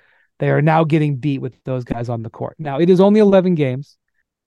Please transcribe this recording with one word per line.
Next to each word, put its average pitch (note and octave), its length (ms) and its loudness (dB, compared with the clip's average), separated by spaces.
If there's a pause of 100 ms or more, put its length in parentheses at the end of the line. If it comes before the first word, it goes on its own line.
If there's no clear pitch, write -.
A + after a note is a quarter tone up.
(400)
They C#3+ 100 -2
are C#3 120 2
now D#3+ 220 2
getting D3+ 340 -2
beat C#3 220 -4
with C3 240 -14
those B2+ 200 -6
guys A#2+ 260 -10
on A#2 120 -6
the A2+ 80 -12
court. - 300 -12
Now, C#3+ 200 -8
it E3+ 100 0
is F3+ 100 4
only G3+ 200 4
eleven F#3+ 360 4
games. C#3 420 -4 (500)